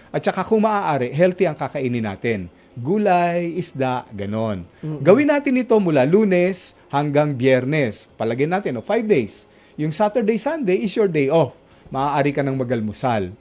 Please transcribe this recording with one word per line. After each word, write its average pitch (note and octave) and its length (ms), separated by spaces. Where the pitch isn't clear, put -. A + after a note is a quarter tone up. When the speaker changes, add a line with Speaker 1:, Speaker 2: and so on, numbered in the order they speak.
Speaker 1:
At - 140
saka F#3 240
kung A3 160
maaari, E3 480
healthy F3+ 340
ang D#3 140
kakainin B2 480
natin. G2+ 400
Gulay, F3 800
isda, C3 560
ganon. G#2 540
Speaker 2:
Mm-mm. D3+ 240
Speaker 1:
Gawin A3 240
natin C#4+ 320
ito A#3+ 180
mula D#3 300
Lunes F#3+ 800
hanggang D3 480
Biyernes. B2+ 800
Palagyan B2 400
natin, D#3+ 240
o, - 20
five A3 240
days. D3 460
Yung D3+ 160
Saturday, G#3 480
Sunday C4+ 400
is A3+ 160
your G#3+ 160
day D3 160
off. D3 260
Maaari C#3+ 400
ka C#3+ 100
nang C#3 140
mag-almusal. A2+ 880